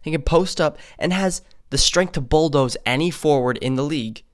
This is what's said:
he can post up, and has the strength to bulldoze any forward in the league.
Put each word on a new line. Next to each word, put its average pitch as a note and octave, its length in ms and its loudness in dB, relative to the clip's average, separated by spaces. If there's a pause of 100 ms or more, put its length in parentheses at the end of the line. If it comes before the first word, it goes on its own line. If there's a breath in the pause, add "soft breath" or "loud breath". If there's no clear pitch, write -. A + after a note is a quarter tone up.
he D#3 80 -6
can D3+ 100 -2
post E3+ 400 2
up, D3+ 180 -2 (180 loud breath)
and F3 140 -2
has F#3+ 300 -2 (280 soft breath)
the C#3 100 -2
strength F3+ 320 2
to D3 100 -4
bulldoze C#3+ 640 2
any C#3 240 0
forward C3 480 0
in C3 160 -2
the C3 100 -2
league. B2 380 -6 (120)